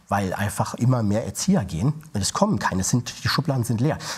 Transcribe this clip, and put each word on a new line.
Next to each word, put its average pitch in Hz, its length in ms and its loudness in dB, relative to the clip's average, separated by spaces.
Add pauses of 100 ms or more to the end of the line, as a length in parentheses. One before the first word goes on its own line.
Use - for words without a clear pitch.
weil 98 240 0
einfach 104 420 -2
immer 120 280 2
mehr 104 240 0
Erzieher 185 380 2
gehen. 87 280 0 (220)
Und 98 80 -2
es - 100 -2
kommen 190 260 2
keine, 92 220 0
es 92 80 -2
sind, - 340 0
die 120 60 0
Schubladen 131 360 0
sind 110 160 0
leer. 151 180 2 (200)